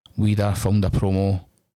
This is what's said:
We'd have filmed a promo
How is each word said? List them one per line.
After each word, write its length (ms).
We'd 220
have 200
filmed 260
a 60
promo 540